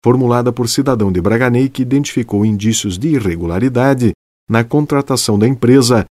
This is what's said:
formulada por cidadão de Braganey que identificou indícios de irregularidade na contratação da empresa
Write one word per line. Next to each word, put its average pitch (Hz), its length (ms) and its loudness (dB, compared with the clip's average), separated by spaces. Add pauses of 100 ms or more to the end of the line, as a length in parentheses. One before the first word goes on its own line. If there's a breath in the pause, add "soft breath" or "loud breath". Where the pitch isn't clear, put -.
formulada 123 480 2
por 120 160 -4
cidadão 123 420 0
de 90 100 0
Braganey 120 480 0
que 131 140 -6
identificou 120 640 -2
indícios 107 500 -2
de 127 120 -4
irregularidade 120 1040 0 (360)
na 113 140 0
contratação 139 760 -2
da 110 120 2
empresa 123 560 2 (100)